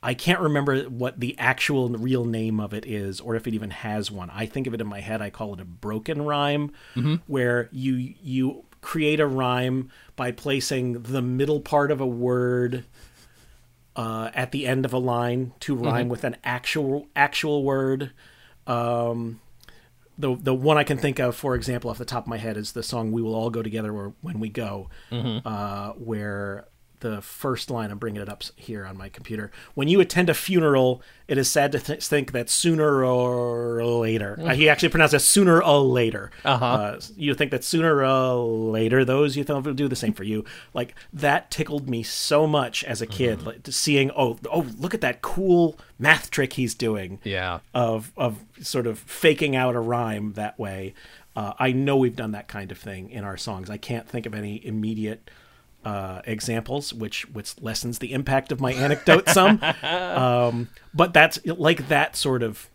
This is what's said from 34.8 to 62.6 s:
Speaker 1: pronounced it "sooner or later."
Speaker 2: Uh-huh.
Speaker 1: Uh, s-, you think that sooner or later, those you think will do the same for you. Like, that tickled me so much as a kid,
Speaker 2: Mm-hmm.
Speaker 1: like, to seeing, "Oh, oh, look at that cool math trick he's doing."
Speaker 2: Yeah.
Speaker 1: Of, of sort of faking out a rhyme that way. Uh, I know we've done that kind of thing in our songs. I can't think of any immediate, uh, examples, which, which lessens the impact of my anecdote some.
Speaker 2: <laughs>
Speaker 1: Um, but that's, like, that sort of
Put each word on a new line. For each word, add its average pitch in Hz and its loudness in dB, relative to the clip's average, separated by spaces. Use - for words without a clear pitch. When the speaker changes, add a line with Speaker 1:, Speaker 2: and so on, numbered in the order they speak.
Speaker 1:
pronounced 151 6
it 143 8
"sooner 180 8
or 147 8
later." 117 2
Speaker 2:
Uh-huh. 127 2
Speaker 1:
Uh, 107 2
s-, - -16
you 143 0
think 139 0
that 127 -2
sooner 160 2
or 131 2
later, 113 4
those 131 4
you 143 -2
think 139 -2
will 147 -2
do 139 0
the 131 -2
same 107 -2
for 98 -8
you. 107 -4
Like, - -6
that 143 0
tickled 147 -4
me 117 -4
so 156 0
much 139 0
as 117 -4
a 113 -6
kid, 107 -2
Speaker 2:
Mm-hmm. - -10
Speaker 1:
like, - -14
to 143 -12
seeing, 139 2
"Oh, 117 0
oh, 156 0
look 175 -4
at 220 -2
that 123 -2
cool 175 4
math 151 4
trick 135 0
he's 123 -2
doing." 101 -4
Speaker 2:
Yeah. 92 -4
Speaker 1:
Of, 113 -2
of 117 -4
sort 127 -2
of 110 -4
faking 151 2
out 127 2
a 123 0
rhyme 113 -2
that 107 -8
way. 95 -8
Uh, 101 -6
I 131 2
know 139 2
we've 127 4
done 110 -6
that 104 -12
kind 98 -10
of - -14
thing 95 -12
in 113 -10
our 98 -8
songs. 95 -10
I 107 -10
can't 117 -8
think 117 -8
of 107 -8
any 104 -8
immediate, 107 -4
uh, 95 -8
examples, 113 -4
which, 110 -8
which 107 -12
lessens 113 -6
the 123 -8
impact 135 0
of 131 -4
my 135 0
anecdote 147 4
some. 196 8
Speaker 2:
<laughs> 160 -2
Speaker 1:
Um, 127 0
but 175 4
that's, 160 8
like, 156 2
that 147 2
sort 127 0
of 107 -6